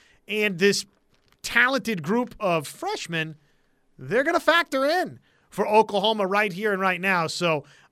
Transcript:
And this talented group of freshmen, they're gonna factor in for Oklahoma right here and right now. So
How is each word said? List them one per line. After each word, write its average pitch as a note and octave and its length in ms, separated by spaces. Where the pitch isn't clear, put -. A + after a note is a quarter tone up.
And G#3 300
this G3 280
talented A#3+ 600
group A3+ 380
of E3+ 280
freshmen, E3 680
they're F3 240
gonna E4 160
factor D4+ 460
in D4+ 340
for G3+ 180
Oklahoma G#3 580
right G3+ 280
here G#3 180
and F#3+ 100
right F3+ 200
now. F3+ 260
So D#3+ 380